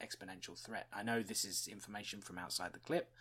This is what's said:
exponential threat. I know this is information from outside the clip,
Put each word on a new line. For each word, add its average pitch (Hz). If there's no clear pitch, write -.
exponential 92
threat. -
I 104
know 117
this 110
is 95
information 104
from 92
outside 87
the -
clip, -